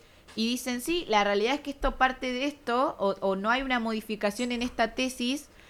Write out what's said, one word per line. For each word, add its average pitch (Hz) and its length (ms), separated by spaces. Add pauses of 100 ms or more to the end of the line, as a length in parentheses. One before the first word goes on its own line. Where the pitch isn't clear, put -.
(360)
y 220 140
dicen, 247 320
"Sí, 339 260
la 208 160
realidad 214 300
es 294 60
que 285 100
esto 269 260
parte 254 380
de 254 100
esto", 277 540
o, 196 220
o 196 140
no 196 160
hay 254 120
una 254 180
modificación 220 720
en 233 80
esta 226 340
tesis, 254 540 (220)